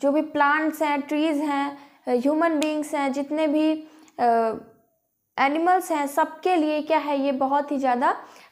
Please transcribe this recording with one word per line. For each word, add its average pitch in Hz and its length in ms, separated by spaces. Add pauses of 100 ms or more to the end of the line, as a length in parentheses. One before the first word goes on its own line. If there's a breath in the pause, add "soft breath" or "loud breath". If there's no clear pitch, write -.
जो 277 100
भी 302 100
प्लांट्स 302 600
हैं, 294 200
ट्रीज 302 360
हैं, 285 400 (300 loud breath)
अ, 254 40
ह्यूमन 302 480
बीइंग्स 302 340
हैं, 277 200
जितने 294 340
भी, 311 400 (320 loud breath)
अ, 233 340 (840)
एनिमल्स 339 520
हैं, 285 160
सबके 311 480
लिए 302 260
क्या 311 160
है? 294 220
ये 277 120
बहुत 277 400
ही 285 60
ज़्यादा 262 460 (280 loud breath)